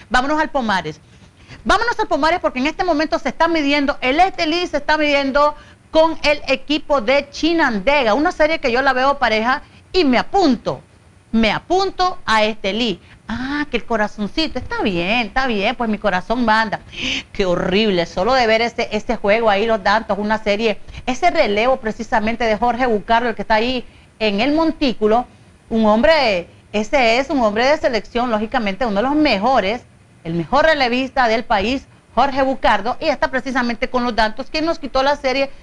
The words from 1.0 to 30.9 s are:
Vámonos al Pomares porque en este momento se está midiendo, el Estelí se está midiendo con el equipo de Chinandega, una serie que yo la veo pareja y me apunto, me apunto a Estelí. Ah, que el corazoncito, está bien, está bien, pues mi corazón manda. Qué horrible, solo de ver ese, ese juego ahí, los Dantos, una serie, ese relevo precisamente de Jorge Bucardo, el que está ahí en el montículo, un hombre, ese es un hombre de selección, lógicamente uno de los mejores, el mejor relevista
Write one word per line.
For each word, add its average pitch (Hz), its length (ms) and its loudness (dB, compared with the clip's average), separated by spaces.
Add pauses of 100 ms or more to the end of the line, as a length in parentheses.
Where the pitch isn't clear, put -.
Vámonos 415 340 2
al 427 80 -2
Pomares 320 320 0
porque 269 200 -4
en 262 80 0
este 320 160 -4
momento 320 360 0
se 269 100 -6
está 320 180 0
midiendo, 285 540 0
el 262 180 0
Estelí 349 460 0
se 311 120 -4
está 302 200 0
midiendo 285 580 2 (360)
con 320 320 4
el 294 240 2
equipo 277 540 0
de 277 280 0
Chinandega, 277 840 2
una 302 180 2
serie 320 280 0
que 262 120 0
yo 247 100 2
la 277 120 2
veo 269 260 0
pareja 233 420 0 (320)
y 359 120 4
me 247 120 4
apunto, 214 640 0 (500)
me 220 200 2
apunto 370 720 -2
a 214 180 2
Estelí. 214 560 -2 (340)
Ah, 269 380 -4
que 240 60 -2
el - 80 -8
corazoncito, 220 760 -4
está 453 220 -6
bien, 208 460 -2
está 262 200 -2
bien, 220 300 0
pues 233 120 -2
mi 208 80 -2
corazón 214 460 -2
manda. 214 380 0 (500)
Qué 196 140 -2
horrible, 180 600 2
solo 190 280 -2
de 247 120 2
ver 220 160 4
ese, 233 300 -4
ese 220 240 -4
juego 220 340 2
ahí, 196 160 2
los 226 160 0
Dantos, 208 360 0
una 214 260 -2
serie, 208 380 0 (240)
ese 254 260 0
relevo 247 460 2
precisamente 220 640 -2
de 220 140 2
Jorge 240 300 0
Bucardo, 233 420 0
el 220 60 -4
que 202 80 -6
está 226 120 -2
ahí 240 300 0 (340)
en 208 220 0
el 277 100 2
montículo, 254 760 2 (440)
un 226 160 2
hombre, 226 640 4 (240)
ese 226 460 2
es 277 100 -2
un 294 100 0
hombre 220 260 2
de 294 120 4
selección, 247 540 -2
lógicamente 214 540 -2
uno 202 120 -2
de 208 60 2
los 277 120 0
mejores, 240 680 2 (420)
el 165 80 -6
mejor 226 320 2
relevista 262 640 0